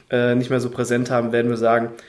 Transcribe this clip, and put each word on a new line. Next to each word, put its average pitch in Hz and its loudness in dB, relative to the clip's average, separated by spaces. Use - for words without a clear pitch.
äh, 120 2
nicht 120 -2
mehr 127 0
so 120 -4
präsent 120 -2
haben, 120 0
werden 120 2
wir 120 -2
sagen, 117 2